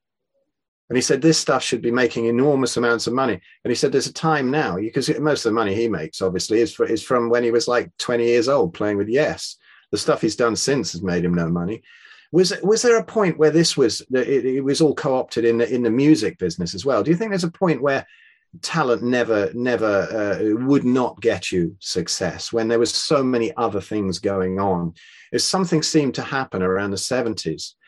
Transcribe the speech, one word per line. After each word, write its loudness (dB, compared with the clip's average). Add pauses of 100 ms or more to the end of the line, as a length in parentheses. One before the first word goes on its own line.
(880)
And -2
he 2
said, 0
"This 4
stuff 0
should -4
be 0
making 0
enormous 2
amounts 0
of -2
money." -2 (240)
And -2
he 0
said, 0
"There's 0
a -10
time 0
now," 0
because -4 (120)
most 0
of 2
the 0
money 0
he 0
makes, -6
obviously, 0
is, 0
for, 0
is -2
from 0
when 2
he 0
was, 2
like, -2
twenty 2
years 4
old 2
playing -2
with -2
Yes. -2 (360)
The -2
stuff 0
he's -2
done 0
since -2
has -10
made 0
him 0
no 0
money. -4 (500)
Was, 2
was 2
there 4
a 0
point 0
where 6
this 4
was, 2 (100)
it, 0
it 0
was 0
all 6
co-opted -2
in 4
the, 0
in 0
the 2
music 4
business -4
as -10
well? 2
Do 0
you 4
think -4
there's -2
a -2
point 0
where 0 (560)
talent 0
never, 0
never, 0
uh, 0
would 2
not 0
get -2
you -2
success -6
when -2
there 2
was 0
so 0
many 0
other -2
things -4
going -2
on? -2 (380)
If -2
something 0
seemed 0
to -6
happen -4
around 0
the -6
seventies. -4 (140)